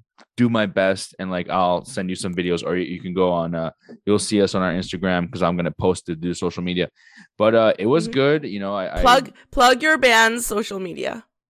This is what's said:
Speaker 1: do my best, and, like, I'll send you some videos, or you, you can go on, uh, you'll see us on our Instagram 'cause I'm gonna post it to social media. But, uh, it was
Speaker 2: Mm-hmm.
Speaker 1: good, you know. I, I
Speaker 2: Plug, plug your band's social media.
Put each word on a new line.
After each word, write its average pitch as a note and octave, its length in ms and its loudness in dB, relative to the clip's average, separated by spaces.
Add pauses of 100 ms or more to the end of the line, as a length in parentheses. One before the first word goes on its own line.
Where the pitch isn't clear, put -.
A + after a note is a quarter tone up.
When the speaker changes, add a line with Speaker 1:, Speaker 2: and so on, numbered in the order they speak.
(360)
Speaker 1:
do A#2+ 120 4
my A2+ 180 0
best, F#2+ 520 -2
and, F#2 120 -8
like, F2+ 180 -4
I'll F2+ 360 0
send F#2 260 -6
you F2+ 60 -6
some F2+ 180 -6
videos, F2 300 -2
or F2 120 -2
you, F2+ 80 -2
you F2 160 -10
can F2+ 140 -10
go F#2 180 2
on, E2+ 220 -2
uh, E2 160 -4 (340)
you'll G#2 140 2
see G2+ 240 0
us F#2+ 120 2
on F#2+ 80 0
our F2+ 100 0
Instagram F2+ 580 -2
'cause E2+ 120 -8
I'm F2 140 2
gonna E2+ 140 -2
post F#2 380 -2
it D#2+ 140 -8
to F2 120 -4
social F2 280 -6
media. F2+ 260 -2 (500)
But, A2 160 4
uh, A2 240 6
it G2 80 -2
was D3+ 220 2
Speaker 2:
Mm-hmm. A3+ 60 -10
Speaker 1:
good, C#3+ 300 2
you G2+ 160 -8
know. G2 140 -6
I, F#2+ 240 -6
I - 20 0
Speaker 2:
Plug, B3+ 320 4 (200)
plug B3 300 4
your D#4 160 2
band's A#3 480 4
social G#3 340 -4
media. E3+ 440 -8 (260)